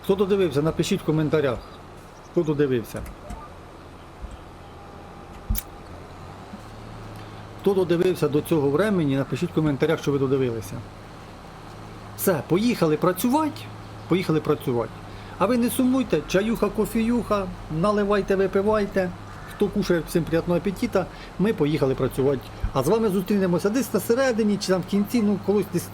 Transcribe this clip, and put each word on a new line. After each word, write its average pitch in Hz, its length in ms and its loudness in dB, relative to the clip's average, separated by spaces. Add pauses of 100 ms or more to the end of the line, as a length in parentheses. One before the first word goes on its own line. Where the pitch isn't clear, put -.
Хто 196 100 4
додивився, 185 480 2
напишіть 160 380 2
в - 40 -14
коментарях. 151 540 2 (720)
Хто 175 120 2
додивився? 139 600 0 (4000)
Хто 196 140 4
додивився 175 540 2
до 143 120 2
цього 143 300 2
времені, 160 460 2
напишіть 139 340 -2
в - 40 -14
коментарях, 156 480 2
що 147 100 0
ви 139 60 2
додивилися. 131 560 0 (1400)
Все, 165 320 2
поїхали 180 480 4
працювати. 247 640 2 (480)
Поїхали 160 320 2
працювати. 127 500 0 (480)
А 180 80 2
ви 247 120 4
не 233 120 2
сумуйте, 254 580 2
чаюха, 202 400 2
кофіюха, 214 800 0 (340)
наливайте, 202 560 2
випивайте. 196 760 2 (440)
Хто 202 140 2
кушає, 185 400 2
всім 165 160 2
приємного 165 320 2
апетита. 190 500 0 (320)
Ми 208 140 4
поїхали 147 420 2
працювати. 135 460 2 (320)
А 135 100 2
з 131 60 2
вами 220 200 4
зустрінемося 190 600 2
десь 233 240 0
на 202 60 2
середині, 233 560 2
чи 202 120 -4
там 185 120 4
в - 60 -6
кінці, 202 360 2
ну, 202 240 4
колись 202 260 4
десь 170 220 -2